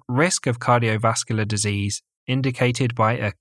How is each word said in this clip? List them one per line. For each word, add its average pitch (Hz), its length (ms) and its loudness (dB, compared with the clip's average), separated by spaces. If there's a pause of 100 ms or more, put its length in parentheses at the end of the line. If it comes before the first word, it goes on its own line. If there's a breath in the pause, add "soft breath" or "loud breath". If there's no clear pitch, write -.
risk 147 380 2
of 120 140 0
cardiovascular 113 840 0
disease 101 560 -2 (260)
indicated 127 680 0
by 110 200 2
a 104 260 -2